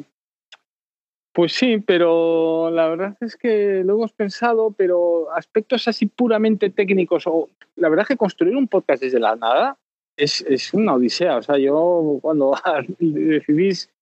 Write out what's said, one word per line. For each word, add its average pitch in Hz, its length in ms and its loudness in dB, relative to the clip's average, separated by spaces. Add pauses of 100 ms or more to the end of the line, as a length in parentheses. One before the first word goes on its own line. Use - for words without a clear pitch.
(1300)
Pues 170 200 2
sí, 240 260 0
pero 165 920 2
la 165 180 0
verdad 190 320 -6
es 233 160 -10
que 202 480 0
lo 196 100 2
hemos 220 180 -2
pensado, 220 640 -2
pero 175 560 0
aspectos 214 540 -4
así 220 200 -2
puramente 220 640 0
técnicos, 190 580 0
o 165 220 -2 (280)
la 170 120 0
verdad 160 140 2
es 214 60 -2
que 269 80 0
construir 190 400 0
un 269 100 0
podcast 139 360 0
desde 127 180 0
la 110 160 0
nada 143 420 0 (380)
es, 147 320 -2
es 135 260 -2
una 196 200 2
odisea. 127 420 0
O 113 60 -2
sea, 143 160 0
yo 151 640 2
cuando 139 320 2 (240)
<laughs> 139 200 -8
decidís, 156 880 0 (140)